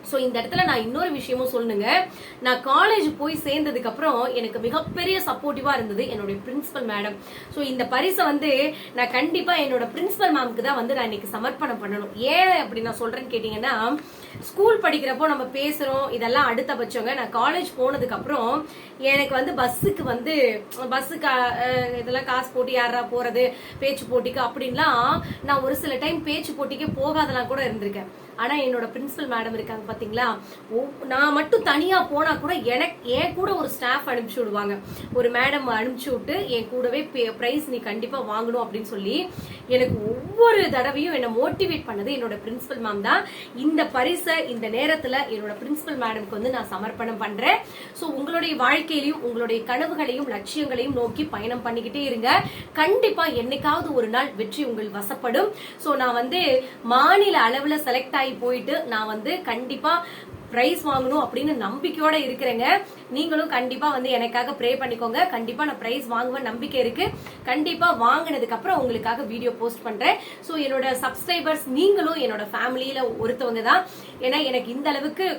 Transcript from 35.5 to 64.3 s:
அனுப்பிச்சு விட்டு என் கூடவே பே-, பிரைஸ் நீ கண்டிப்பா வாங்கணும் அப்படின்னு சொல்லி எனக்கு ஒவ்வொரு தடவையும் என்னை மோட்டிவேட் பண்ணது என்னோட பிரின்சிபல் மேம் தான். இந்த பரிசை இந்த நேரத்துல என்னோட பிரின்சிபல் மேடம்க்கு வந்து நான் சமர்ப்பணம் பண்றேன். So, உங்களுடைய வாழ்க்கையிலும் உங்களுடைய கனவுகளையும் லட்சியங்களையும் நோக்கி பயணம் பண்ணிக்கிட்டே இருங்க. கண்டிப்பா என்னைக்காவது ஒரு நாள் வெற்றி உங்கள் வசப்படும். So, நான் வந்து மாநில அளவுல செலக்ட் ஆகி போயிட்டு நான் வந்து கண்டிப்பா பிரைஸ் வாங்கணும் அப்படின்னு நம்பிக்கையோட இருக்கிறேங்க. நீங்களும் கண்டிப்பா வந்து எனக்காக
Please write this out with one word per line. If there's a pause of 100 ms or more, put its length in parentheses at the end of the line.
அனுப்பிச்சு
விட்டு
என்
கூடவே
பே-,
பிரைஸ்
நீ
கண்டிப்பா
வாங்கணும்
அப்படின்னு
சொல்லி (400)
எனக்கு (160)
ஒவ்வொரு
தடவையும்
என்னை (120)
மோட்டிவேட்
பண்ணது
என்னோட
பிரின்சிபல்
மேம்
தான். (340)
இந்த
பரிசை
இந்த
நேரத்துல (180)
என்னோட
பிரின்சிபல்
மேடம்க்கு
வந்து
நான்
சமர்ப்பணம்
பண்றேன். (340)
So,
உங்களுடைய
வாழ்க்கையிலும்
உங்களுடைய
கனவுகளையும்
லட்சியங்களையும்
நோக்கி
பயணம்
பண்ணிக்கிட்டே
இருங்க. (300)
கண்டிப்பா
என்னைக்காவது
ஒரு
நாள்
வெற்றி
உங்கள்
வசப்படும். (280)
So,
நான்
வந்து (400)
மாநில (100)
அளவுல
செலக்ட்
ஆகி
போயிட்டு
நான்
வந்து
கண்டிப்பா (580)
பிரைஸ்
வாங்கணும்
அப்படின்னு (140)
நம்பிக்கையோட (100)
இருக்கிறேங்க. (440)
நீங்களும்
கண்டிப்பா
வந்து
எனக்காக